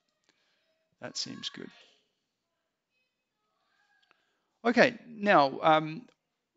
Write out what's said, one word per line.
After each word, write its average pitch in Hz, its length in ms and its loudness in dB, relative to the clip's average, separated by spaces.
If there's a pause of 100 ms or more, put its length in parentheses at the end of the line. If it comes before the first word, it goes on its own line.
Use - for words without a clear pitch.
(1000)
That - 160 -16
seems - 320 -12
good. - 220 -18 (3000)
Okay, 240 420 2
now, 196 560 2
um, 156 440 0 (500)